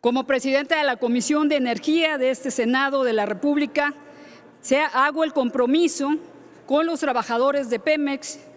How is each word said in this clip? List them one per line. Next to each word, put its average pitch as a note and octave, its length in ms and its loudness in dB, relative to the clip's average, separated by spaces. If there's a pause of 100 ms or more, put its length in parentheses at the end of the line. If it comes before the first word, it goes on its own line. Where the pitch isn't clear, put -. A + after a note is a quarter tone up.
Como B3+ 220 0
presidenta C4+ 520 0
de D4+ 80 0
la B3+ 120 0
Comisión C4+ 520 0
de D4 80 2
Energía D4+ 600 0
de B3+ 120 2
este B3+ 200 -4
Senado C4 540 0
de A#3 100 0
la G#3 100 2
República, C#4+ 720 -2 (680)
se C4 180 2
ha-, C#4 280 2
hago D#4 180 0
el D4+ 80 -4
compromiso C#4 840 0 (520)
con D4+ 180 2
los E4 160 -4
trabajadores B3+ 720 0
de A#3 100 -2
Pemex C#4+ 580 -2 (180)